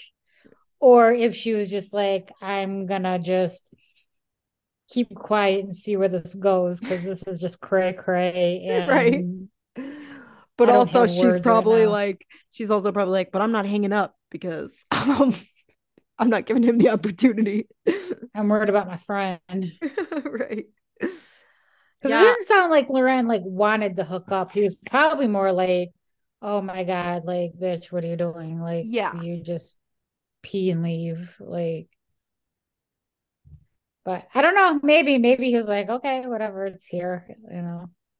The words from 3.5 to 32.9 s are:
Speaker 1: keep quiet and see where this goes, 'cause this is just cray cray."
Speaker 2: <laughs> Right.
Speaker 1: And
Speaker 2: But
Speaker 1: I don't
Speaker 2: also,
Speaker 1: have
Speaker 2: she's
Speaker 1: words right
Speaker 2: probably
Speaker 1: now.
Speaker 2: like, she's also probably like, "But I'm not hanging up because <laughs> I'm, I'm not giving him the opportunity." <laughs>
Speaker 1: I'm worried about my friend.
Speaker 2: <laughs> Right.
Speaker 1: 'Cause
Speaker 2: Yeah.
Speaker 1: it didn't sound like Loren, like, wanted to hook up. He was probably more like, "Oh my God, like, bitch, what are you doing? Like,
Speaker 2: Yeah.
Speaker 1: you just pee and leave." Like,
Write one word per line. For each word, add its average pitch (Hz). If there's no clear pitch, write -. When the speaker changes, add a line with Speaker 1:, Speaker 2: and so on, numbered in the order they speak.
Speaker 1:
keep 240
quiet 196
and 185
see 208
where 190
this 180
goes, 185
'cause 180
this 185
is 180
just 170
cray 185
cray." 180
Speaker 2:
<laughs> 427
Right. 247
Speaker 1:
And 185
Speaker 2:
But 240
Speaker 1:
I 240
don't 247
Speaker 2:
also, -
Speaker 1:
have -
Speaker 2:
she's 175
Speaker 1:
words 220
right 175
Speaker 2:
probably 226
Speaker 1:
now. 208
Speaker 2:
like, 202
she's 214
also 202
probably 190
like, 185
"But 190
I'm 226
not 208
hanging 202
up 202
because 160
<laughs> -
I'm, 262
I'm 233
not 269
giving 233
him 233
the -
opportunity." 208
<laughs> 359
Speaker 1:
I'm 208
worried 208
about 196
my 180
friend. 190
Speaker 2:
<laughs> 180
Right. 226
Speaker 1:
'Cause 269
Speaker 2:
Yeah. 226
Speaker 1:
it -
didn't 466
sound 370
like 277
Loren, 262
like, 220
wanted 202
to 185
hook 180
up. 190
He 208
was 196
probably 285
more 196
like, 180
"Oh 208
my 185
God, 175
like, 175
bitch, 175
what 175
are -
you 170
doing? 165
Like, 170
Speaker 2:
Yeah. 208
Speaker 1:
you 170
just 170
pee 185
and 165
leave." 170
Like, 170